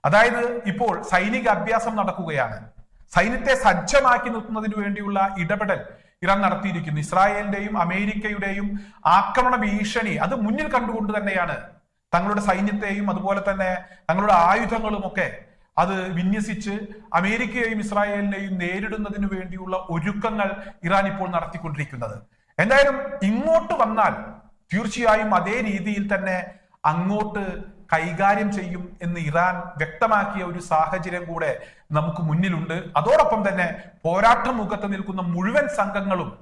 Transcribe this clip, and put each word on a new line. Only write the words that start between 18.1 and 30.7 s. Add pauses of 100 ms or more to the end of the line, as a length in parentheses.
നേരിടുന്നതിന്
വേണ്ടിയുള്ള (180)
ഒരുക്കങ്ങൾ (380)
ഇറാൻ
ഇപ്പോൾ
നടത്തിക്കൊണ്ടിരിക്കുന്നത്. (460)
എന്തായാലും (300)
ഇങ്ങോട്ട്
വന്നാൽ (580)
തീർച്ചയായും
അതേ (140)
രീതിയിൽ (100)
തന്നെ (560)
അങ്ങോട്ട് (480)
കൈകാര്യം
ചെയ്യും (180)
എന്ന്
ഇറാൻ (260)
വ്യക്തമാക്കിയ
ഒരു (100)